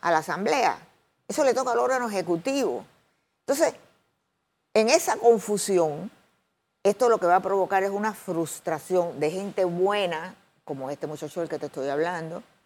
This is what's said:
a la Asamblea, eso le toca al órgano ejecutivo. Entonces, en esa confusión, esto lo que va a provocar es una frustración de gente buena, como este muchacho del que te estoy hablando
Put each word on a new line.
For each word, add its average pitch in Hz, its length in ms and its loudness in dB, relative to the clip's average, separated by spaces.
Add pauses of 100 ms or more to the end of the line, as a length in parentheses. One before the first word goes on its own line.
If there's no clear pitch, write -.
a 175 100 0
la 160 80 4
Asamblea, 185 600 0 (480)
eso - 180 -2
le 254 80 6
toca 254 200 -2
al 233 80 0
órgano 247 280 0
ejecutivo. 175 760 -2 (560)
Entonces, 285 340 0 (1000)
en 220 140 4
esa 320 280 2
confusión, 190 920 2 (760)
esto 208 240 2
lo 220 100 4
que 180 80 0
va 175 100 6
a 185 60 2
provocar 190 400 0
es 196 80 -2
una 208 240 -4
frustración 165 1040 -2
de 151 120 0
gente 190 340 -2
buena, 180 720 0 (280)
como 135 260 -8
este 147 180 -8
muchacho 151 320 -8
del 165 80 -4
que 151 100 -6
te 147 80 -8
estoy 139 220 -6
hablando 165 560 -4 (220)